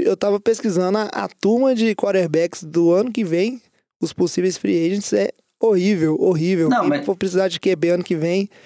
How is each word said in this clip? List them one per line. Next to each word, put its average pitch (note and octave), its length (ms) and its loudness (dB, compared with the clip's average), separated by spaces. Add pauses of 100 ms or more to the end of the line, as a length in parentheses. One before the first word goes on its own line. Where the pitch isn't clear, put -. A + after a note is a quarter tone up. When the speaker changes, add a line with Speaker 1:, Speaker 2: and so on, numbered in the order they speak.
Speaker 1:
eu F#3+ 100 2
tava G3+ 240 0
pesquisando, G3 580 0
a, G#3+ 80 -2
a G3+ 220 -8
turma B3+ 480 2
de A3 200 0
quarterbacks E3+ 680 0
do E3+ 300 2
ano A3 180 2
que A3 120 -4
vem, G3 380 -2 (400)
os E3 120 -4
possíveis F3+ 440 -2
free F3 300 0
agents, G3+ 260 -2
é G3+ 180 0 (300)
horrível, F3+ 580 2
horrível. F3 500 2
Speaker 2:
Não, B3 120 2
Speaker 1:
Quem - 80 0
Speaker 2:
mas C#3+ 160 -2
Speaker 1:
for G3 100 -2
precisar F#3+ 320 -2
de E3+ 120 -6
Q F#3 160 0
B E3+ 140 0
ano F3 140 0
que F3+ 120 -4
vem, F3 340 -2 (160)